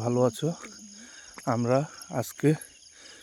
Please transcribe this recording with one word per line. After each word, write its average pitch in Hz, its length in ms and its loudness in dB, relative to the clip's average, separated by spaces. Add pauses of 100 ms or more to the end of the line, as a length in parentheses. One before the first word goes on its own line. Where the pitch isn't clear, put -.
ভালো 123 240 2
আছো। 147 200 -2 (1040)
আমরা 120 240 4 (420)
আজকে - 280 0 (760)